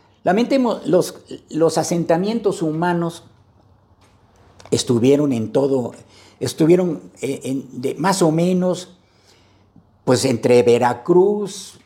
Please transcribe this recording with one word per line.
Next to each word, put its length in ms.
la 100
mente 220
emo-, 300
los, 300
los 280
asentamientos 840
humanos 640
estuvieron 640
en 180
todo, 420
estuvieron, 720
eh, 220
en, 380
de, 140
más 260
o 100
menos, 680
pues, 200
entre 380
Veracruz, 1200